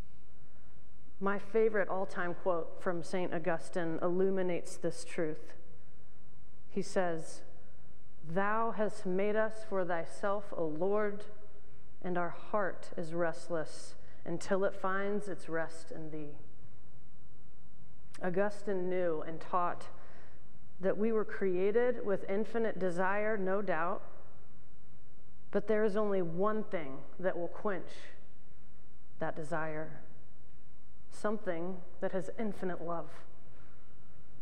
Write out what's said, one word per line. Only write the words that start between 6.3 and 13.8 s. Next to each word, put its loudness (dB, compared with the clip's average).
He 0
says, 0
"Thou 2
hast 0
made 2
us 0
for 2
thyself, 0
O 2
Lord, 0
and 0
our 0
heart 0
is 0
restless 0